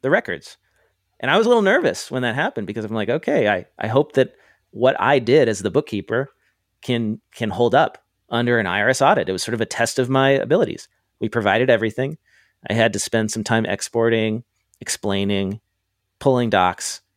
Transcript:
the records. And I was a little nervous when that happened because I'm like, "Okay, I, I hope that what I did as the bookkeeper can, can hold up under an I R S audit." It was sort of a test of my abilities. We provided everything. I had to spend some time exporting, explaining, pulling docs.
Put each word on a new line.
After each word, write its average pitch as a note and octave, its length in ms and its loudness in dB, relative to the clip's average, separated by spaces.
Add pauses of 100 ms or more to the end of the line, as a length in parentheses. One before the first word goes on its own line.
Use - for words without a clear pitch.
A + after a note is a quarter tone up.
the C3 80 -4
records. C#3+ 480 -4 (640)
And C3 100 -2
I E3+ 60 4
was A3 80 2
a A#3 40 2
little A#3 140 4
nervous G3 480 0
when C3 100 -4
that A#2+ 140 -2
happened C#3+ 320 -6
because G#2+ 180 -8
I'm G#2+ 80 -8
like, G#2+ 160 -2
"Okay, C#3+ 400 0
I, F#2+ 160 -2 (120)
I - 100 -6
hope C3 260 0
that - 220 0 (360)
what B2 280 0
I C3 200 2
did B2 300 4
as G2+ 100 -2
the F#2+ 120 -4
bookkeeper A#2 580 -4 (520)
can, A2+ 400 -4 (120)
can A2+ 160 -6
hold A2+ 240 2
up D3 240 2 (320)
under A#2+ 300 2
an G2+ 80 0
I F#2 140 0
R G#2+ 80 2
S C3 120 0
audit." C3+ 280 2
It - 20 0
was F#2 100 -4
sort A2 120 -6
of A2+ 80 -2
a A2 40 -2
test - 340 -2
of B2+ 100 0
my C3+ 220 4
abilities. - 580 -2 (300)
We A#2 100 -4
provided A2+ 400 2
everything. A#2+ 480 0 (520)
I - 40 -4
had A2 200 2
to G#2 60 -4
spend A2 320 -2
some A2 120 -6
time A2+ 220 0
exporting, A2+ 800 -2 (380)
explaining, G2 800 -4 (580)
pulling B2 300 2
docs. F#2 520 0 (160)